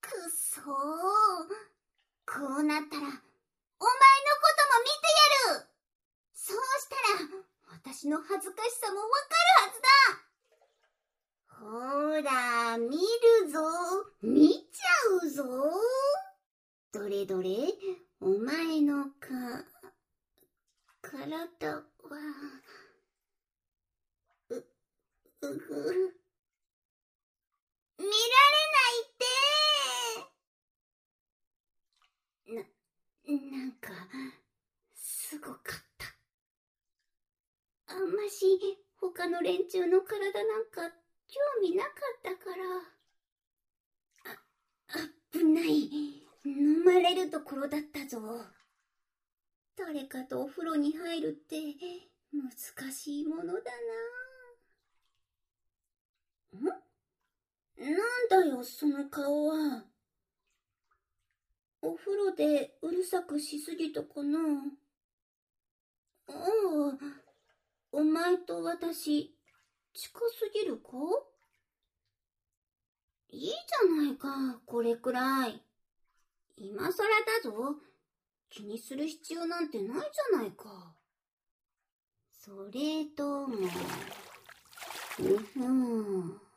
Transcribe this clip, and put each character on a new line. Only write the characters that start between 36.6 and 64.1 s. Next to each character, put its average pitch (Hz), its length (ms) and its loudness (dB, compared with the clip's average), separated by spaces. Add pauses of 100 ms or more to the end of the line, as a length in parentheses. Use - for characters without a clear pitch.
あ - 0 -
ん - 20 -6 (160)
ま 415 160 -2
し、 381 560 2 (120)
他 349 320 -4
の 349 120 -2
連 359 260 0
中 359 200 -2
の 370 140 6
体 403 420 -4
な 440 140 0
ん 453 120 -4
か、 339 220 -8 (360)
興 - 120 -12 (220)
味 359 140 0
な 415 100 0
か 587 40 -8
っ 587 40 -16 (300)
た 370 120 -8
か 370 220 -12
ら。 370 60 -8 (2250)
あ、 320 80 -10 (240)
危 339 140 2
な 311 160 6
い。 302 280 2 (540)
飲 285 400 4
ま 359 160 8
れ 359 160 4
る 370 140 -2
と 302 120 -6
こ - 140 -12
ろ 277 140 -6
だ 294 80 -4
っ 302 60 -4
た 277 240 -12
ぞ。 226 380 -10 (1300)
誰 302 280 -6
か 262 200 -10
と 254 160 -6
お 277 80 -6
風 349 140 -10
呂 320 120 -4
に 302 220 0
入 339 240 -6
る 311 80 -2
っ 294 40 -6
て、 302 440 -10 (560)
難 262 180 -6 (400)
し 285 300 -8
い 320 40 -4
も 320 180 -4
の 370 180 -4
だ 480 100 -10 (2750)
な。 190 80 -20
ん？ 262 60 -4
な 381 80 0 (1120)
ん 453 420 0
だ 381 180 8
よ、 254 180 -2
そ - 240 -8
の 277 220 -2
顔 294 380 0
は。 302 380 0 (2000)
お 330 140 -4
風 392 200 -6
呂 392 200 0
で 294 460 0
う 330 100 -6
る 359 140 -2
さ 359 160 -2
く 294 180 -6
し 294 220 -8
す 330 140 -10
ぎ 320 180 -6
た - 100 -6
か - 200 -12